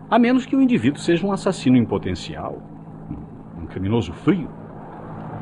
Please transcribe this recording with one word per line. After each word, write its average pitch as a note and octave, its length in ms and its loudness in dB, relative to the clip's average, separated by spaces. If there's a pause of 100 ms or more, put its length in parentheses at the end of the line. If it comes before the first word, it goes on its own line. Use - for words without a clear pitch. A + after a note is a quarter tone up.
A A3 80 6
menos A#3+ 280 4
que - 100 -2
o C4+ 60 6
indivíduo F3+ 400 4
seja E3+ 260 2
um G3+ 40 0
assassino F3 440 4
em A#2 100 6
potencial, F2 760 -4 (1000)
um D#2+ 40 -8
criminoso F#2+ 480 -2
frio. E3 360 0 (920)